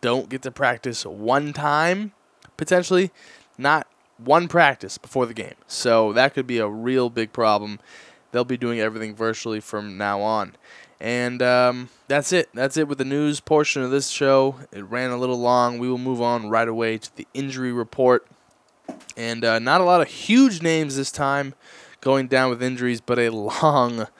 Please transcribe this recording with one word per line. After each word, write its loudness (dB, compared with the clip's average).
Don't -2
get -10
to -10
practice -2
one -2
time, 0
potentially, 0
not 0
one 2
practice 2
before -2
the -8
game. -10
So 2
that 4
could -4
be -2
a 0
real -2
big -6
problem. 0
They'll 0
be -6
doing -4
everything -4
virtually -4
from -10
now -2
on. -4
And, -4
um, 2
that's 0
it. 0
That's -2
it 2
with -6
the 0
news -2
portion 0
of -4
this 0
show. 2
It -14
ran -6
a -4
little -2
long. 2
We -4
will -2
move -4
on -2
right 2
away -2
to -16
the -14
injury -6
report. 2
And, -6
uh, 4
not 2
a 2
lot 4
of -2
huge 4
names 0
this -4
time -2
going 2
down 2
with -4
injuries, -2
but -2
a 2
long, 0